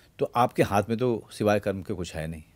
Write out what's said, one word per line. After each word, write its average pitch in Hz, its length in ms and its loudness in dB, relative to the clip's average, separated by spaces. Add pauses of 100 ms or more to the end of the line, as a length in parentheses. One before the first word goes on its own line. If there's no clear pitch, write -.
(180)
तो - 180 -2
आपके 120 260 4
हाथ 104 260 2
में 113 100 -2
तो 123 340 -2
सिवाय 104 280 2
कर्म 98 220 -4
के 104 120 -8
कुछ 87 200 -8
है 80 120 -6
नहीं, 80 160 -8 (140)